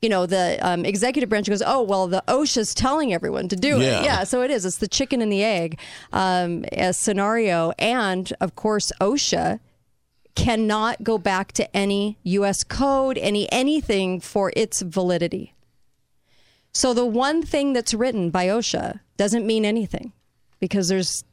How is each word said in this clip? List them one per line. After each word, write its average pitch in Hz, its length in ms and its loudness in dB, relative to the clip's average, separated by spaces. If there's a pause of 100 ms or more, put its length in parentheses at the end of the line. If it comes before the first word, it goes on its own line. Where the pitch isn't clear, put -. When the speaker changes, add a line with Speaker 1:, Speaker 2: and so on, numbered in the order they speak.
Speaker 1:
you 226 80 2
know, 185 180 2
the, 180 340 0
um, 175 240 0
executive 240 440 0
branch 208 180 0
goes, 202 180 0
"Oh, 262 160 2
well, 190 260 0
the 185 200 0
osha's 254 480 0
telling 277 380 0
everyone 165 360 -2
to 196 60 0
do 262 260 2
it." 262 40 4
Speaker 2:
Yeah. 262 180 2
Speaker 1:
Yeah, 202 200 2
so 247 200 0
it 262 80 0
is. 214 140 -2
It's 185 120 -4
the 214 100 -2
chicken 269 340 0
and 214 100 0
the 202 120 2
egg, 170 360 -2 (340)
um, 180 580 0
a 185 220 0
scenario. 196 840 0
And, 190 600 0
of 180 160 -2
course, 214 360 0 (100)
osha 196 580 0 (760)
cannot 220 680 0
go 226 140 0
back 190 340 0
to - 240 -4
any 202 480 0
U 196 220 2
S 196 180 0
code, 269 540 0
any 208 340 0
anything 226 720 0
for 196 340 -2
its - 260 -2
validity. 180 720 -2 (1200)
So 254 200 2
the 247 120 2
one 269 380 2
thing 285 300 0
that's 240 200 -2
written 220 360 0
by 180 180 0
osha 208 540 -2 (160)
doesn't 202 280 0
mean 220 200 2
anything 214 480 -4 (460)
because 190 280 0
there's 185 460 -2